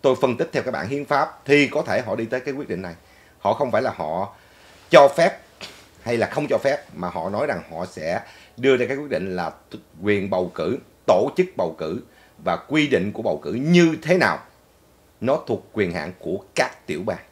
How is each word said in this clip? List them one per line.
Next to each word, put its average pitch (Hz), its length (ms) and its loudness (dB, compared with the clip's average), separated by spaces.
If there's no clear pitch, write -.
tôi 131 200 4
phân 127 160 2
tích 170 140 -2
theo 123 120 -2
cái 123 80 -4
bản 80 160 -6
hiến 143 180 -6
pháp 147 400 -2
thì 143 220 4
có 151 140 -2
thể 127 200 -2
họ 110 140 -6
đi 117 100 -4
tới 127 140 -4
cái 135 140 -8
quyết 139 160 -10
định 90 120 -6
này. 85 140 -10
Họ 101 140 0
không 139 180 -2
phải 113 100 2
là 123 100 -2
họ 85 440 -6
cho 143 180 10
phép 170 220 2
hay 117 160 -2
là 104 100 2
không 147 220 -4
cho 117 80 2
phép, - 260 0
mà 90 160 -6
họ 87 200 -6
nói 110 180 -2
rằng 92 240 -6
họ 82 140 -6
sẽ 87 360 -6
đưa 131 200 4
ra 120 100 2
cái 135 100 -4
quyết 147 120 -10
định 92 260 -4
là 85 160 -4
quyền 101 260 0
bầu 92 260 -2
cử, 92 220 -2
tổ 107 300 4
chức 180 100 2
bầu 82 200 -2
cử 82 240 -6
và 87 100 0
quy 147 320 0
định 101 240 2
của 113 100 -10
bầu 85 220 -2
cử 76 100 -6
như 160 480 4
thế 180 160 2
nào, 101 220 2
nó 135 260 0
thuộc 110 260 -6
quyền 98 180 0
hạn 82 280 -6
của 90 240 -6
các - 320 -4
tiểu 87 180 -6
bang. 92 260 -6